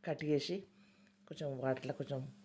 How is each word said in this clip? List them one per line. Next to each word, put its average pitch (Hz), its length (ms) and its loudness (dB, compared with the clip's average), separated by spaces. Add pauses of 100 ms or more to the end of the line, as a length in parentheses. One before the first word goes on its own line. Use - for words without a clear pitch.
కట్ 156 180 -2
చేసి, 151 400 2 (640)
కొంచెం 143 300 -4
వాటర్లో 131 360 2
కొంచెం 139 400 -4 (120)